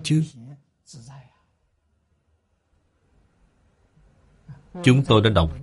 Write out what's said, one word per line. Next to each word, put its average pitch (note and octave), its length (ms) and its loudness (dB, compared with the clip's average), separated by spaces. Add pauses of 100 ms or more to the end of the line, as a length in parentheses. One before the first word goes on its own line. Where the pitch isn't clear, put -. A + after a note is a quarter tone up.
chứ? D#3 220 0 (4000)
Chúng C3 220 4
tôi G#2+ 180 4
đã A2 80 2
đọc E2 200 0 (120)